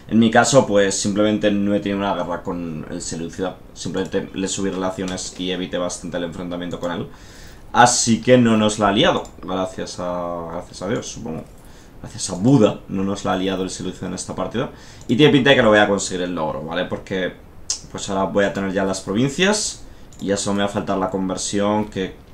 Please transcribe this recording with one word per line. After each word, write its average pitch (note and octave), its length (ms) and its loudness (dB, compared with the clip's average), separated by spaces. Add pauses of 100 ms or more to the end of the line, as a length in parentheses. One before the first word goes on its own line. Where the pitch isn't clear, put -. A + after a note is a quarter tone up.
En G#2+ 100 2
mi A2+ 100 6
caso, A#2 380 6
pues, G2+ 340 2
simplemente G#2 520 2
no G2+ 200 0
he G#2 60 2
tenido G2+ 200 -4
una G2 160 -2
guerra F2 280 -6
con E2+ 480 -6
el F2 100 -8
Seleucida, E2+ 580 -6 (160)
simplemente F#2 600 -4
le F#2+ 140 -2
subí F#2+ 220 -2
relaciones F#2 680 -6
y F#2 140 -2
evité F2+ 260 -4
bastante F2 380 -6
el F2 80 -4
enfrentamiento F2 560 -8
con F2 100 -4
él. G2+ 160 -6 (680)
Así A#2 500 4
que B2 160 8
no A#2 180 6
nos G#2+ 240 2
la G2+ 80 4
ha G2 40 2
liado, C3+ 300 2 (180)
gracias F#2 600 -6
a, F2 500 -6
gracias F2 320 -12
a F2+ 60 -6
Dios, B2 180 -4
supongo. - 380 -10 (560)
Gracias - 280 -8
a F#2+ 60 -8
Buda, G#2 540 4
no F#2+ 140 -2
nos G2 220 -4
la G2 80 0
ha F#2+ 40 0
liado F#2 260 -2
el F#2 80 -6
Seleucida F2+ 380 -8
en F2+ 60 -8
esta F2+ 200 -8
partida. F#2+ 360 -4 (380)
Y A2+ 80 2
tiene C#3+ 160 8
pinta C3+ 160 6
de C3+ 80 8
que B2+ 60 6
lo A2+ 80 6
voy G#2 80 8
a G2 100 6
conseguir G2 340 -2
el F2+ 120 -4
logro, D#2 280 -4
¿vale? E2 220 -2
Porque, F2+ 480 -4 (580)
pues, - 200 -8
ahora F#2+ 140 0
voy G2 200 2
a G2 80 0
tener G2 220 -4
ya G2 100 0
las - 160 -2
provincias C#3+ 840 0 (360)
y - 60 -8
ya G2 100 0
solo G2+ 200 -2
me G2+ 80 0
va G2+ 40 0
a - 40 -12
faltar G2 260 -2
la F#2+ 100 0
conversión, G2+ 800 -2
que F#2+ 280 -6 (200)